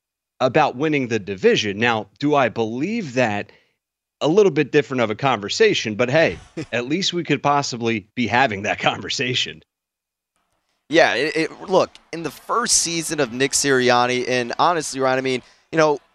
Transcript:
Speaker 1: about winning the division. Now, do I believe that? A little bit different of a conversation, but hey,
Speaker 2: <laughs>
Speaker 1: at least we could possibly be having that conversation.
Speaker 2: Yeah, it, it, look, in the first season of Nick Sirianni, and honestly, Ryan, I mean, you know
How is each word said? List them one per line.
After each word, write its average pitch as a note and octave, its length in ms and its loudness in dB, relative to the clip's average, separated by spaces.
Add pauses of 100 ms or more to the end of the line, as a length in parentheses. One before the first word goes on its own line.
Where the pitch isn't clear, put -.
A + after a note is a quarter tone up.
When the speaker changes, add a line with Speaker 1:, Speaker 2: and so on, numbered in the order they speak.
(400)
Speaker 1:
about C3 360 2
winning C#3+ 320 -2
the A2+ 120 -2
division. G2+ 580 0
Now, A2+ 300 0 (120)
do D3 160 0
I C3 140 4
believe C3 640 -4
that? G#2+ 380 -2 (680)
A C3 60 0
little F#3+ 240 6
bit C#3 200 -2
different C3+ 300 2
of A2 80 2
a G#2+ 60 -4
conversation, A#2+ 800 0
but A#2+ 140 0
hey, C3+ 280 2 (180)
Speaker 2:
<laughs> D#3+ 180 -10
Speaker 1:
at A#2+ 140 -4
least F3+ 260 -2
we F3 100 -4
could C#3+ 180 -2
possibly A#2+ 720 -2
be A#2+ 120 -2
having G#2+ 360 2
that G2 160 -2
conversation. A#2 840 -4 (1300)
Speaker 2:
Yeah, C#3 240 4
it, C#3 220 -2
it, D3+ 340 -4
look, E3+ 220 2 (200)
in E3 120 -10
the C#3+ 80 -8
first - 480 -2
season D#3+ 400 -4
of A#2+ 120 0
Nick C3+ 200 0
Sirianni, B2 760 2
and B2 300 -2
honestly, D3+ 420 0
Ryan, C3 200 0
I - 20 -2
mean, C3 200 -2 (300)
you D#3 60 -2
know D3+ 220 2 (160)